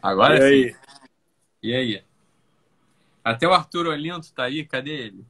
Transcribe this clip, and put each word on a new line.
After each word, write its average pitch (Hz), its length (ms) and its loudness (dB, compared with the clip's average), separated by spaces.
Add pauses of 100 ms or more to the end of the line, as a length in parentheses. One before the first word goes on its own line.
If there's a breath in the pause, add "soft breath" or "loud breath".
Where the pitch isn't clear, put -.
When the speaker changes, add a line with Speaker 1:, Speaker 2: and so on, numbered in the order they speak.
Speaker 1:
Agora 101 360 4
Speaker 2:
E 135 40 4
Speaker 1:
sim. 135 40 6
Speaker 2:
aí? 135 300 4 (880)
Speaker 1:
E 113 120 -4
aí? 117 280 -6 (1200)
Até 117 240 -2
o 185 60 4
Arthur 170 340 -2
Olinto 160 460 -8
tá 131 100 -6
aí, 147 220 -6
cadê 135 260 -8
ele? 117 380 -14